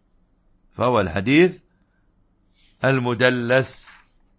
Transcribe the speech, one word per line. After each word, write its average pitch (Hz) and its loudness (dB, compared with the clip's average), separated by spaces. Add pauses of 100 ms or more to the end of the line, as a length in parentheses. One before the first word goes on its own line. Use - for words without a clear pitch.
(720)
فهو 117 0
الحديث 113 0 (1200)
المدلس، 123 0 (440)